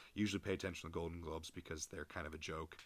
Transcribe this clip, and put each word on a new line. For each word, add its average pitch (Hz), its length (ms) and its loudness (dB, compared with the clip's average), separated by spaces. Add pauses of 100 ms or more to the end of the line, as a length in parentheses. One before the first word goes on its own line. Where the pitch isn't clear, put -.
(160)
usually 101 240 6
pay 98 140 4
attention 90 360 0
to 82 40 -6
Golden 85 280 0
Globes 80 300 -2
because 80 340 -4
they're - 200 -4
kind 82 200 -4
of 73 80 -4
a 78 60 -6
joke. 80 360 -2 (100)